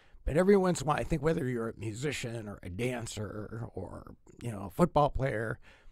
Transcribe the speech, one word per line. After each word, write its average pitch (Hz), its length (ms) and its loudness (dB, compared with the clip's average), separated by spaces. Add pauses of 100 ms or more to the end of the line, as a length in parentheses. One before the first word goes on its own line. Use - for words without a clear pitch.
(240)
But 131 120 2
every 185 200 8
once 185 240 4
in 127 60 -4
a - 20 0
while, 147 100 4
I 120 60 -2
think 160 180 0
whether 160 260 2
you're 117 220 -2
a 101 80 -12
musician 113 720 -6
or 98 140 -12
a 95 80 -10
dancer 113 1040 -6
or, - 400 -10 (280)
you 120 80 -4
know, 101 160 -8
a - 40 -8
football 151 400 4
player, 120 480 -2 (340)